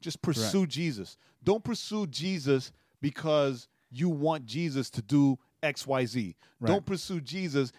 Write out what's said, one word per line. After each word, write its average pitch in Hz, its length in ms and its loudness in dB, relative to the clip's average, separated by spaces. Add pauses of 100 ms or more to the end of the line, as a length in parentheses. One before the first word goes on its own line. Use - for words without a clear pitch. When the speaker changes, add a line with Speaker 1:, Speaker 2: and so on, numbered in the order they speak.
Speaker 1:
Just - 220 -8
pursue 123 380 2
Speaker 2:
Correct. 160 120 0
Speaker 1:
Jesus. 135 440 -4 (260)
Don't 208 200 2
pursue 214 440 -4
Jesus 139 680 0 (280)
because 143 680 0 (220)
you 139 180 0
want 151 380 0
Jesus 135 440 -2
to 117 120 -8
do 139 360 4 (240)
X, 143 240 -2
Y, 131 200 2
Z. 104 300 -4 (220)
Speaker 2:
Right. 117 100 -2
Speaker 1:
Don't 185 160 4
pursue 180 360 -4
Jesus 139 580 -2